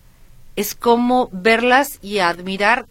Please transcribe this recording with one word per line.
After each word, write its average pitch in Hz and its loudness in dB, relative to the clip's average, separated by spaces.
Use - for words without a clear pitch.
es - -6
como 240 0
verlas 233 0
y 202 -6
admirar 185 0